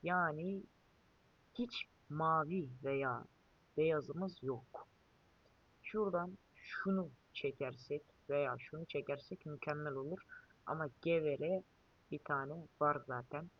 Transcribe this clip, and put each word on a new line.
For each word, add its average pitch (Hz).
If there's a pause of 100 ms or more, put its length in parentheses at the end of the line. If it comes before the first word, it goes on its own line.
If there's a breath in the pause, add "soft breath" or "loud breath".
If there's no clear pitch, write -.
Yani 175 (880)
hiç - (240)
mavi 160 (140)
veya 135 (520)
beyazımız 160
yok. - (960)
Şuradan 190 (180)
şunu 190 (240)
çekersek 135 (280)
veya 139
şunu 160
çekersek 143
mükemmel 147
olur. 139 (460 loud breath)
Ama 156 (120)
Gevere 165 (480)
bir 147
tane 139 (260)
var 147
zaten. 135 (100)